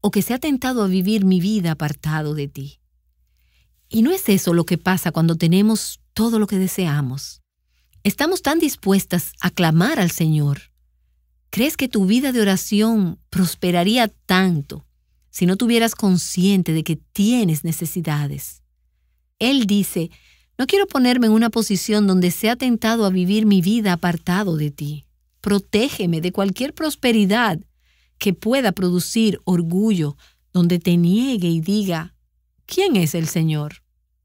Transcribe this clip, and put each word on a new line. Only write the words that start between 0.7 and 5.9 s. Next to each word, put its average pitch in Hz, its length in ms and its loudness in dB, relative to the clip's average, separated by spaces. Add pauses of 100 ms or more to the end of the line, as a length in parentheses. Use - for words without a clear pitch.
a 196 40 0
vivir 190 360 0
mi 185 160 4
vida 185 320 -2
apartado 151 600 -4
de 143 160 -6
ti". 139 320 -16 (1080)
Y 220 140 0
no 262 100 4
es 381 160 -2
eso 190 260 2
lo 170 120 2
que 175 120 -2
pasa 180 360 -2
cuando 165 240 2
tenemos 196 640 0 (120)